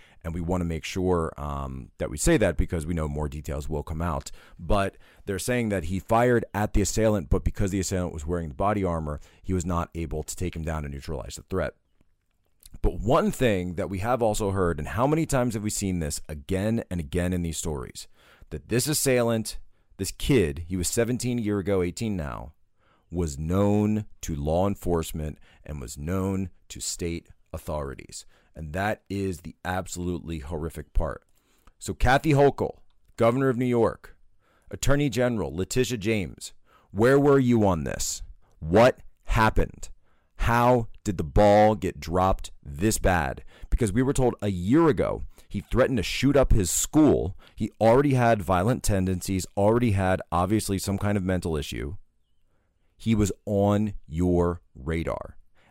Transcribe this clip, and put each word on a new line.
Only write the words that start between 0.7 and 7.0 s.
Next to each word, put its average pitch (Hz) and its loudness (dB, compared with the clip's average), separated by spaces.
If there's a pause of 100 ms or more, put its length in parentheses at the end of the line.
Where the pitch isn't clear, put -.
sure, 90 0
um, 69 -8
that 82 -4
we 69 -8
say 170 2
that 98 2
because 85 -2
we 87 -2
know 78 -2
more 73 -4
details 71 -8
will 76 -4
come 78 -8
out. 82 -4 (280)
But 98 0 (300)
they're 98 -4
saying 120 -2
that 95 -2
he 92 -4
fired 117 2
at 104 -2
the - 4
assailant, 107 0